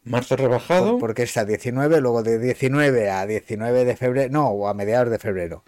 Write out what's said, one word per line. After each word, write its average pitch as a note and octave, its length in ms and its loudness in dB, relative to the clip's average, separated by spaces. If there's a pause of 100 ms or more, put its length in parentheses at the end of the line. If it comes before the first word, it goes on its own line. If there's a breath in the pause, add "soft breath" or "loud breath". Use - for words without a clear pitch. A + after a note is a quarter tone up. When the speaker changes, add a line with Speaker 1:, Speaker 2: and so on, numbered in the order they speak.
Speaker 1:
Marzo A#2+ 320 -2
rebajado. C3+ 560 2
Speaker 2:
Por-, B3 80 0
porque A#2 220 -2
está A2+ 220 -2
diecinueve, B2+ 560 0
luego A#2+ 220 2
de A2+ 160 2
diecinueve B2+ 720 2
a F#2+ 160 -2
diecinueve A2+ 580 0
de B2 120 2
febrero, B2+ 360 0
no, D3 160 2
o G2+ 200 -2
a G#2 60 -2
mediados A2+ 360 0
de A2 80 0
febrero. F2 500 -6